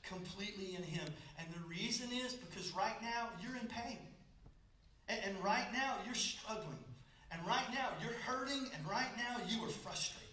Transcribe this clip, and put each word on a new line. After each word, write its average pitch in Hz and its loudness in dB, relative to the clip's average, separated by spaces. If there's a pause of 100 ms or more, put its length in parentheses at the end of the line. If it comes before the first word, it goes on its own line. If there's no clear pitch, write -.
completely 190 -2
in 180 -2
him. 160 0 (300)
And 165 -4
the 170 -4
reason 220 2
is 247 2
because 180 -6
right 220 4
now 233 2 (120)
you're 254 -2
in 226 -2
pain. 226 -2 (1080)
And, 220 2
and 196 0
right 208 6
now 262 4
you're 247 -2
struggling. - 0 (480)
And 170 -4
right 247 6
now 254 2 (140)
you're 233 0 (140)
hurting, 262 2
and 151 -4
right 247 4
now 240 2
you 226 2
are - 0
frustrated. - -2